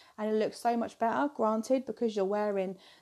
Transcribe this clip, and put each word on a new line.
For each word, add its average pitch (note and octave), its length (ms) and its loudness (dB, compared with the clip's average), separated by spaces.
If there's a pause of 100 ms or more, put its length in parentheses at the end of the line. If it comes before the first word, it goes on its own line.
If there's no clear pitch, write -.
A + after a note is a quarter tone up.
(180)
and G#3+ 100 -2
it G#3+ 60 0
looks G#3+ 260 0
so A#3+ 160 2
much A3 220 -4
better. A#3+ 360 0
Granted, A3+ 520 0
because A3+ 280 -2
you're G3 120 2
wearing G3 500 0 (260)